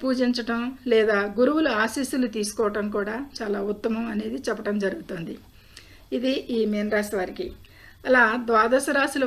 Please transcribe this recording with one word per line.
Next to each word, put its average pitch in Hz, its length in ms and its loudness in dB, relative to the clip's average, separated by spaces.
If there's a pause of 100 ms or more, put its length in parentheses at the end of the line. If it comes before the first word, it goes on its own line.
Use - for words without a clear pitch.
పూజించటం 247 580 0 (320)
లేదా 220 260 6 (200)
గురువుల 294 300 4 (140)
ఆశీస్సులు 254 540 -2
తీసుకోవటం 208 540 -2
కూడా 208 260 -4 (220)
చాలా 208 200 -4 (140)
ఉత్తమం 226 400 -4
అనేది 220 340 -4
చెప్పటం 208 380 -4
జరుగుతుంది. 180 500 -6 (800)
ఇది 254 160 0 (240)
ఈ 226 40 2 (100)
మీన 208 240 -2
రాశి 208 220 0
వారికి. 180 320 -4 (600)
అలా 254 140 8 (240)
ద్వాదశ 233 400 4 (120)
రాశుల 277 280 0